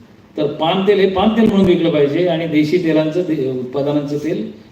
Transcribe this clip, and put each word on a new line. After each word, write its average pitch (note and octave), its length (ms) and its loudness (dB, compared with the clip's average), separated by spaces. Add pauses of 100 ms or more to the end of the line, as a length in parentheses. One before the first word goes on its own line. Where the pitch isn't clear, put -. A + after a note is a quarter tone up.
(360)
तर D3 100 -2
पाम F3+ 420 -2
तेल G3 120 4
हे G3 80 4
पाम F#3+ 200 0
तेल A3 200 4
म्हणून F#3+ 180 2
विकलं E3 240 2
पाहिजे D3+ 380 2
आणि E3 180 -2
देशी D3+ 320 0
तेलांचं D#3 440 0
ते, D3 280 -4
उत्पादनांचं C#3+ 680 -4
तेल G3 340 -6 (200)